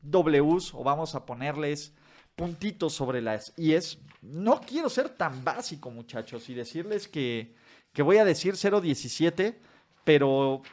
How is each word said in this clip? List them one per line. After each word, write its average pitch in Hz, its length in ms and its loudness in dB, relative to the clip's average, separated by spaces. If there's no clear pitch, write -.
Ws 156 760 2
o 123 100 -8
vamos 147 320 -2
a 127 100 -10
ponerles 147 680 -6
puntitos 170 580 -4
sobre 127 260 -2
las 110 380 -4
Is. 160 400 2
No 196 380 0
quiero 294 280 -4
ser 277 220 -4
tan 131 340 -6
básico, 143 460 -8
muchachos, 117 580 -12
y 127 60 -12
decirles 175 540 -8
que, 117 460 -6
que 147 100 0
voy 180 160 6
a 220 60 8
decir 185 320 2
cero 196 240 2
diecisiete, 165 800 -2
pero, 135 580 4